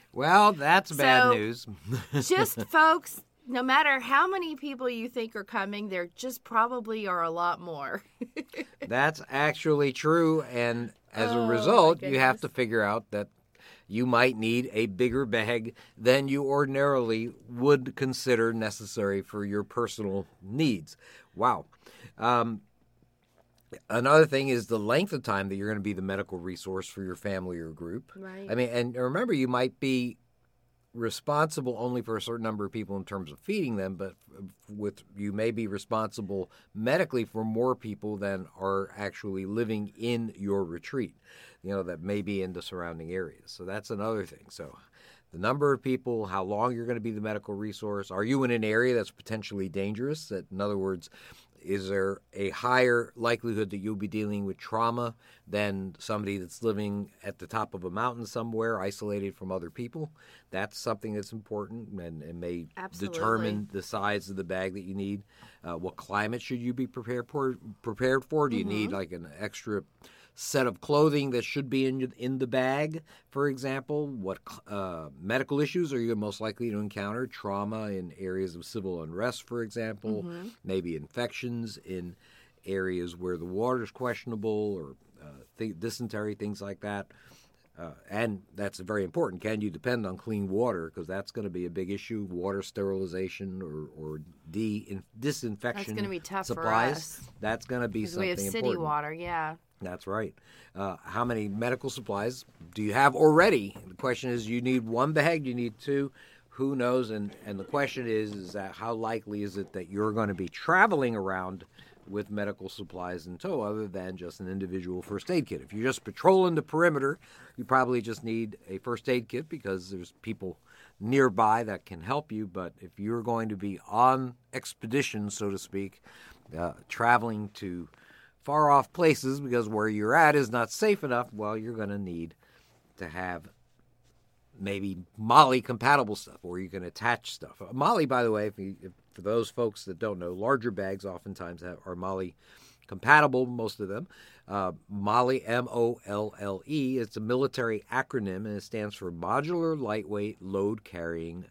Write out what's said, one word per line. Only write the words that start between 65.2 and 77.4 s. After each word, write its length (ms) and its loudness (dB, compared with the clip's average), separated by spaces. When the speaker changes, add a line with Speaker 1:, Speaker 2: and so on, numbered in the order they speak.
Speaker 1:
Uh, 80 -6
what 200 -6
climate 440 -4
should 200 -6
you 120 -2
be 140 -2
prepared 400 -6
for, 320 -2
prepared 420 0
for? 240 2
Do 80 0
you 80 0
need, 260 0
Speaker 2:
Mm-hmm. 60 -4
Speaker 1:
like, 160 -4
an 160 -10
extra 420 -4
set 280 2
of 160 -4
clothing 480 4
that 120 0
should 280 -4
be 160 4
in, 320 0
in 200 -2
the 80 0
bag, 560 0
for 180 0
example? 580 -2
What, 300 -4
uh, 400 -6
medical 420 0
issues 340 0
are 40 0
you 160 0
most 280 -4
likely 280 -4
to 80 -2
encounter? 480 -4
Trauma 640 -4